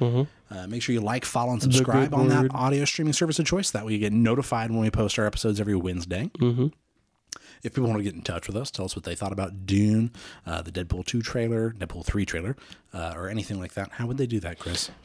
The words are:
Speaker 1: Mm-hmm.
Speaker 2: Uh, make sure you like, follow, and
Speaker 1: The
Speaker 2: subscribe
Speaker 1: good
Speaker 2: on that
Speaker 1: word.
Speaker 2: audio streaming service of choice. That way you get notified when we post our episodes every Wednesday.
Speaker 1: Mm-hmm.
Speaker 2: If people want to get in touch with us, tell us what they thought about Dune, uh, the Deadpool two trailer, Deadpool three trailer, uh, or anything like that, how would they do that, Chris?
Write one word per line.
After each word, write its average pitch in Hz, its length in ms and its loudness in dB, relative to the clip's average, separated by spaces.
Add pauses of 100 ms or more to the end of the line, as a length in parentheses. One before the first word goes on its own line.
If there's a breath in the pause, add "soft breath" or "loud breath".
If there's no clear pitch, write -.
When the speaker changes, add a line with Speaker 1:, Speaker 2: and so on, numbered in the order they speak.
Speaker 1:
Mm-hmm. 123 560 0
Speaker 2:
Uh, 92 100 -10
make 110 160 -6
sure 127 120 0
you 117 60 2
like, 113 260 -2
follow, 123 260 0
and 117 80 0
Speaker 1:
The 131 120 4
Speaker 2:
subscribe 131 380 6
Speaker 1:
good 143 80 2
Speaker 2:
on 131 100 6
that 127 140 6
Speaker 1:
word. 131 120 4
Speaker 2:
audio 139 320 2
streaming 156 260 0
service 160 260 0
of 165 60 2
choice. 185 280 0
That 107 120 -4
way 110 80 -2
you 107 60 2
get 104 160 2
notified 117 560 4
when 113 100 0
we 110 100 2
post 107 280 2
our 110 80 4
episodes 104 340 0
every 101 160 2
Wednesday. 90 600 -2
Speaker 1:
Mm-hmm. 123 300 2 (960 loud breath)
Speaker 2:
If 110 120 -8
people 127 140 2
want 110 100 2
to 104 60 -2
get 98 100 -4
in 85 80 -12
touch 85 240 -6
with 101 100 -6
us, 90 140 -6
tell 98 140 -6
us 92 100 -6
what - 100 -10
they 90 120 -6
thought 98 160 -6
about 95 340 -6
Dune, 107 460 4 (340 loud breath)
uh, 82 160 -4
the 85 80 -14
Deadpool 87 340 -4
two - 160 -2
trailer, 113 520 0
Deadpool 87 320 -10
three 101 200 0
trailer, 92 300 -4 (380 loud breath)
uh, 82 240 -6
or 90 120 -8
anything 104 300 -4
like 90 160 -10
that, 98 180 -6
how 120 140 -6
would 127 120 -4
they 135 80 0
do 117 140 0
that, 87 180 -8
Chris? - 320 -4 (140)